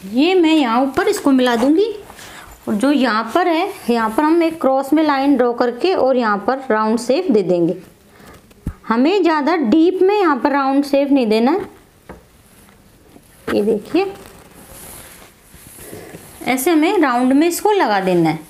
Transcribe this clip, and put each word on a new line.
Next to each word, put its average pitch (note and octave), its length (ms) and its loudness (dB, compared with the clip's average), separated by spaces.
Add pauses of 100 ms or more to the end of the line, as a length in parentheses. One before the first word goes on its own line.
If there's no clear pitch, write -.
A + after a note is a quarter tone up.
ये C#4+ 280 0
मैं D#4+ 200 4
यहाँ B3+ 280 2
ऊपर C#4+ 260 -2
इसको D4 240 0
मिला B3+ 240 2
दूँगी D#4+ 360 2 (760)
और A3+ 60 -2
जो B3+ 180 0
यहाँ A3+ 420 0
पर F4+ 140 0
है, E4+ 240 -2 (180)
यहाँ A3+ 200 0
पर D4+ 120 -2
हम E4 200 2
एक E4 180 -2
cross C4+ 320 0
में D#4 100 2
line C#4 340 2
draw A#3+ 180 0
करके B3 400 -2
और B3+ 220 2
यहाँ G#3+ 300 0
पर C4+ 240 -2
round A3 280 0
shape D4 320 -2
दे G#3 120 2
देंगे। F3 340 0 (1080)
हमें D4 360 2
ज़्यादा D#4 340 0
deep D#4+ 460 2
में G4 120 4
यहाँ F#4 220 2
पर C4+ 160 -2
round C#4 320 0
shape C#4 260 0
नहीं C4+ 160 2
देना A3+ 260 2
है। G4 160 -4 (1800)
ये G#3+ 160 0
देखिए, C#4+ 480 -2 (2250)
ऐसे C4 260 -2
हमें F4 280 2
round B3+ 340 2
में D4 160 4
इसको G4 240 0
लगा A#3 300 2
देना F3 280 2
है। D#3+ 80 -6 (120)